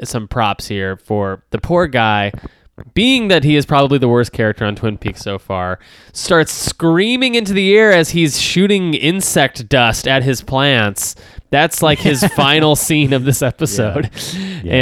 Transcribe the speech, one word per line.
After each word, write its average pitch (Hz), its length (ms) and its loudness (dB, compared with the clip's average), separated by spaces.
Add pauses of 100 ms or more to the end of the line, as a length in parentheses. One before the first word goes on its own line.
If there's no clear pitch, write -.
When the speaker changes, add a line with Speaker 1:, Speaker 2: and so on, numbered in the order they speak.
Speaker 1:
some 110 240 -8
props 104 400 -4
here 95 280 -6
for 98 540 -6
the 113 80 -6
poor 175 300 0
guy, 107 440 0 (640)
being 240 340 2
that 160 160 2
he 151 120 4
is 139 100 2
probably 139 320 2
the 123 100 2
worst 120 240 2
character 110 320 -2
on 104 100 -2
Twin 107 220 -4
Peaks - 240 -10
so 98 180 -8
far, 92 400 -6 (360)
starts 165 380 0
screaming 233 800 0
into 214 180 0
the 196 240 4
air 220 160 6
as 165 180 4
he's 160 300 0
shooting 185 540 0
insect 147 720 -2
dust 120 400 2
at 135 140 2
his 127 200 -2
plants. 127 720 -2 (360)
That's, 156 320 0
like, 151 160 2
his 139 260 0
Speaker 2:
<laughs> - 120 0
Speaker 1:
final 147 400 2
scene 151 360 0
of 127 120 0
this 135 180 0
episode. 123 640 -2 (240)
Speaker 2:
Yeah. 190 300 -8
Yeah. 85 200 -4